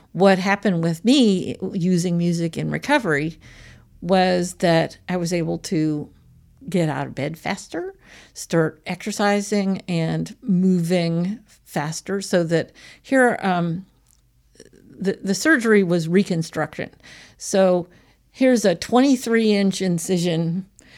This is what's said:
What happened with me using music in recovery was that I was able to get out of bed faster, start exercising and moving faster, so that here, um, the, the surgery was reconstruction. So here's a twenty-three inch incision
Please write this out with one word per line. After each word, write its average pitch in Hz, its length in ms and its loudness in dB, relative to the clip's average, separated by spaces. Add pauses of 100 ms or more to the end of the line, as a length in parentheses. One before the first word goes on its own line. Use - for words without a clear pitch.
(140)
What 190 260 4
happened 196 420 0
with 165 220 -2
me 214 540 2 (160)
using 175 440 0
music 170 400 -2
in 151 140 -4
recovery 160 680 -2 (640)
was 180 540 0
that 165 420 0 (120)
I 180 80 -2
was 175 140 -4
able 170 280 -2
to 156 500 -2 (580)
get 170 220 0
out 139 180 -6
of - 80 -14
bed 151 220 -6
faster, 349 560 -8 (400)
start - 520 -2
exercising 202 1040 -2
and 160 540 -4
moving 180 1000 0 (240)
faster, 165 580 -6
so 185 240 0
that 160 260 -2 (300)
here, 254 400 2
um, 175 440 -2 (1120)
the, 185 240 -4
the 190 120 -2
surgery 226 480 4
was 170 240 0
reconstruction. 165 840 -2 (480)
So 180 500 2 (440)
here's 247 340 2
a 175 100 4
twenty-three 226 760 2
inch 196 300 0
incision 175 880 -2 (300)